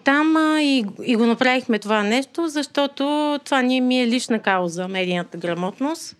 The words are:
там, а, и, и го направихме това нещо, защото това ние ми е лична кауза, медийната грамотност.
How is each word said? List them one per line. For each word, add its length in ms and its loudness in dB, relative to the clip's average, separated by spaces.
там, 320 4
а, 260 2
и, 220 2
и 120 2
го 100 2
направихме 520 2
това 240 0
нещо, 460 -2
защото 960 -2
това 180 0
ние 180 2
ми 200 2
е 60 0
лична 320 0
кауза, 500 0
медийната 500 -4
грамотност. 800 -6